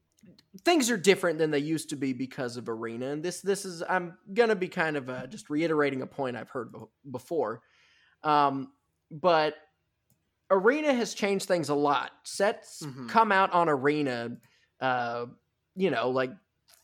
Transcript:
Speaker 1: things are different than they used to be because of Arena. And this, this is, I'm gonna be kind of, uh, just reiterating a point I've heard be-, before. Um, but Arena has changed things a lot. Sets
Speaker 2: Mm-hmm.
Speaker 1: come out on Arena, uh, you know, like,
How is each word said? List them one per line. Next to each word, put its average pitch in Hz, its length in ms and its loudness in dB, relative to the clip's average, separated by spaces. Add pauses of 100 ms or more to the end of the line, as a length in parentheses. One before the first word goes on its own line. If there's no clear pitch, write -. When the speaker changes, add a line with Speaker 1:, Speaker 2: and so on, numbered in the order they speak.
(640)
Speaker 1:
things 302 260 4
are 240 60 0
different 175 420 4
than 160 120 2
they 147 80 2
used 151 320 -2
to 151 60 -6
be 135 160 -2
because 127 440 -8
of 117 120 -10
Arena. 117 420 -6
And 151 120 -6
this, 175 180 -6
this 190 240 -2
is, 175 240 -10
I'm 175 280 -2 (160)
gonna 220 240 4
be 180 120 -2
kind 160 280 -2
of, 131 120 -6
uh, 127 180 -8
just 139 240 -14
reiterating 147 520 2
a - 40 -8
point 127 300 -6
I've 113 140 -12
heard 120 220 -8
be-, 110 60 -14 (320)
before. 127 520 -4 (600)
Um, 139 500 2 (380)
but 156 440 2 (960)
Arena 262 420 4
has 240 220 -2
changed 196 320 0
things 170 220 0
a 147 60 0
lot. 143 360 0 (140)
Sets - 580 -4
Speaker 2:
Mm-hmm. 131 260 -12
Speaker 1:
come 214 240 4
out 190 200 4
on 170 160 4
Arena, 135 680 0 (440)
uh, 120 460 -2 (480)
you 185 160 0
know, 123 200 0
like, 131 200 0 (540)